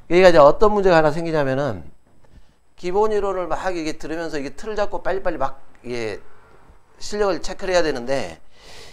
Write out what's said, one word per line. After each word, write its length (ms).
그러니까 220
이제 80
어떤 360
문제가 240
하나 140
생기냐면은 800
기본 360
이론을 360
막 280
이게 180
들으면서 460
이게 160
틀을 200
잡고 280
빨리빨리 340
막 240
이게 360
실력을 420
체크를 320
해야 100
되는데, 580